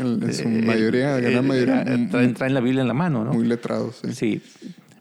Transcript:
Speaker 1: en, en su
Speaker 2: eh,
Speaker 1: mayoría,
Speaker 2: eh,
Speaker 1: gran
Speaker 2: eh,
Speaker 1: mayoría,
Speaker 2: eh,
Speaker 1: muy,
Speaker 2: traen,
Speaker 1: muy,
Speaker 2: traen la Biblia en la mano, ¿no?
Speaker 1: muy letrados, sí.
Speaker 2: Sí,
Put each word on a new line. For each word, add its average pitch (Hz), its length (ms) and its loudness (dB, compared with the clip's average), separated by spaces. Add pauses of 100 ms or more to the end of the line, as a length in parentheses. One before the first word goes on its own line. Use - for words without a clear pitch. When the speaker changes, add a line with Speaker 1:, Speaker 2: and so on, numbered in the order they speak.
Speaker 1:
en, 123 220 0
en 123 100 -2
su - 160 -4
Speaker 2:
eh, 113 160 0
Speaker 1:
mayoría, 113 540 2
Speaker 2:
eh, - 20 0 (100)
Speaker 1:
gran 127 140 2
Speaker 2:
eh, 139 40 0
Speaker 1:
mayoría, 131 340 2
Speaker 2:
eh, 123 160 0
Speaker 1:
muy, 120 100 0
Speaker 2:
traen, 120 200 2
Speaker 1:
muy, 117 60 0
Speaker 2:
traen 135 200 -2
la 135 60 2
Biblia 131 200 2
en 127 80 0
la 113 60 0
mano, 147 300 0
¿no? 113 100 -2
Speaker 1:
muy 117 100 2
letrados, 117 580 -2
sí. 117 120 -6
Speaker 2:
Sí, 110 280 -2 (580)